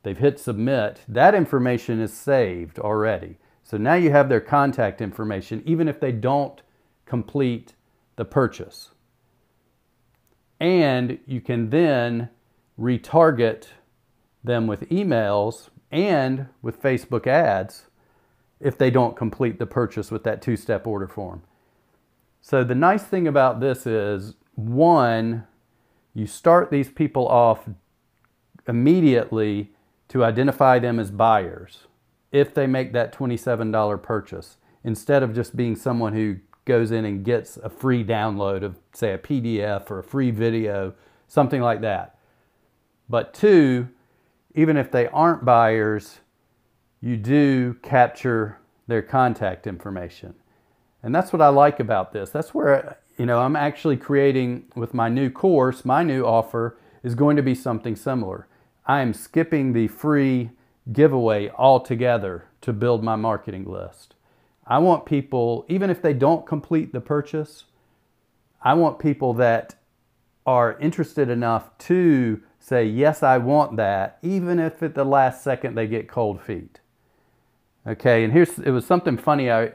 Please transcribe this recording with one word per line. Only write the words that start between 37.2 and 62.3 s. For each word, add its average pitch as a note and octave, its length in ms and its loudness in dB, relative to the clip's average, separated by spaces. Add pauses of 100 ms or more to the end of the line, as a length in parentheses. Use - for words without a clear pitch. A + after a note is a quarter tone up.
gets A#2 340 -4
a A2 100 -12
free B2 360 -2
download G2+ 580 -4
of, F#2+ 160 -10 (140)
say, G#2+ 200 -4
a F#2+ 60 -6
P C#3 220 -4
D A2+ 220 -2
F G#2 280 -6
or F#2+ 100 -10
a - 40 -14
free C3+ 260 -2
video, G#2+ 640 -2 (320)
something C#3 340 0
like A2+ 220 -2
that. F#2+ 340 -6 (920)
But A#2 240 -4
two, C#3 560 4 (640)
even D#3 220 4
if C3+ 140 0
they A#2+ 160 2
aren't D#3 380 0
buyers, A2 760 2 (800)
you A#2+ 160 -6
do B2+ 640 2
capture A#2 760 0 (280)
their A2+ 160 -2
contact A2+ 640 -2
information. F2+ 680 -12 (680)
And A#2 120 -4
that's F#3 180 -2
what D#3+ 80 0
I D3 80 8
like C#3+ 320 6
about G#2 320 -2
this. G2 180 -8
That's - 220 -8
where, C#3+ 460 0 (180)
you B2 80 -4
know, A#2+ 140 0
I'm C3+ 180 0
actually D3 400 -2
creating C3 680 0 (100)
with A2+ 200 -8
my A#2 140 0
new B2+ 220 0
course, C#3+ 540 0
my C#3 180 2
new C3 220 -2
offer A2+ 520 -2 (260)
is A#2+ 120 -6
going D3 220 4
to C#3+ 60 2
be C3 120 0
something A2+ 400 -6
similar. G2+ 520 -6 (380)
I C#3 160 0
am A2+ 140 -2
skipping D#3 580 -2
the A2+ 160 2
free C3+ 600 0 (420)
giveaway A#2 580 2
altogether A#2+ 960 0 (160)